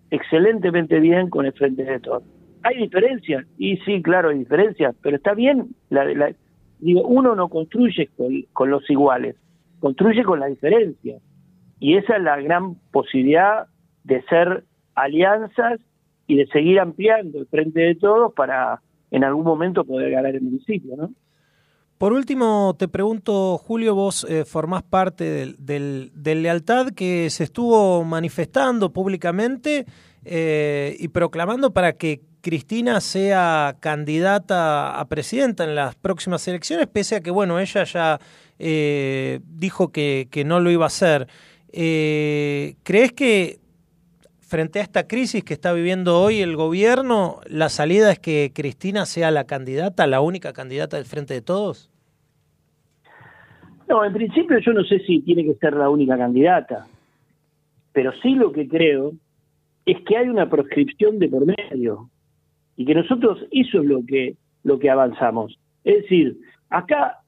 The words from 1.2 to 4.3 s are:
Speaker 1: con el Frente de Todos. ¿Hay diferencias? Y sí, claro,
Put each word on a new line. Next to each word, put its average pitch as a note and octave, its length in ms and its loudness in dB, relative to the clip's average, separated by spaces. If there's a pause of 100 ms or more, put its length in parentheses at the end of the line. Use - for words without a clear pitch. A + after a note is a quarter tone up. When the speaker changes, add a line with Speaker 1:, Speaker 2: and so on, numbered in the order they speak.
Speaker 1:
con C#3+ 160 -2
el C3+ 60 -4
Frente C3+ 320 -2
de C3 160 -4
Todos. A#2+ 220 -6 (400)
¿Hay B3+ 160 0
diferencias? F#3+ 680 -2 (100)
Y F#3+ 220 -2
sí, F#3+ 240 -2
claro, E3+ 280 2